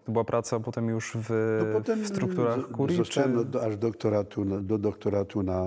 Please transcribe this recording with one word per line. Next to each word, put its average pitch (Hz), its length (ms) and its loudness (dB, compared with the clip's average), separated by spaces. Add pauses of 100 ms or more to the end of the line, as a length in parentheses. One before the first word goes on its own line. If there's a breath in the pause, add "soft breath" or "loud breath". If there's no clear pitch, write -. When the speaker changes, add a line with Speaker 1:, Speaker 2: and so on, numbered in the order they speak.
Speaker 1:
To 120 60 -6
była 113 120 2
praca 117 360 0
potem 117 300 -4
już 113 260 -4
w, 110 500 0
Speaker 2:
No 107 140 0
potem 220 220 0
Speaker 1:
w 208 60 -4
strukturach 185 520 0
Speaker 2:
z-, 135 120 -6
Speaker 1:
kurii, 151 260 0
Speaker 2:
zostałem 139 340 2
Speaker 1:
czy 120 60 2
Speaker 2:
do, 120 80 2
do, 127 200 -2
aż 107 120 -2
doktoratu 107 680 0
na, 98 160 0
do 101 160 0
doktoratu 101 680 0
na 92 240 0